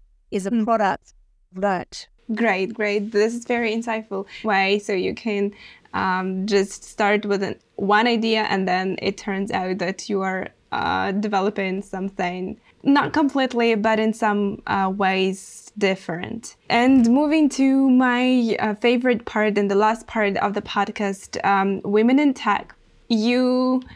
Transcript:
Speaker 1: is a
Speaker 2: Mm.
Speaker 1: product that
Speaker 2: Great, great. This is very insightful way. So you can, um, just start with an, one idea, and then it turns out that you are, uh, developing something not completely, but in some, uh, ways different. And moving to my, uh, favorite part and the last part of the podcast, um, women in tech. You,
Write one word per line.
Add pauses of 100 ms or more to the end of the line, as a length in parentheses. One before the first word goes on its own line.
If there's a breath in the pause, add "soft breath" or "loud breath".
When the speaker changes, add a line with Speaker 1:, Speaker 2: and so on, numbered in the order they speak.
(300)
Speaker 1:
is
a
Speaker 2:
Mm.
Speaker 1:
product (400)
that (260)
Speaker 2:
Great,
great.
This
is
very
insightful (200 loud breath)
way.
So
you
can, (420 loud breath)
um,
just
start
with
an, (180)
one
idea,
and
then
it
turns
out
that
you
are, (240)
uh,
developing
something (280 soft breath)
not
completely,
but
in
some,
uh,
ways
different. (140)
And
moving
to
my,
uh,
favorite
part
and
the
last
part
of
the
podcast,
um,
women
in
tech. (320)
You, (140 loud breath)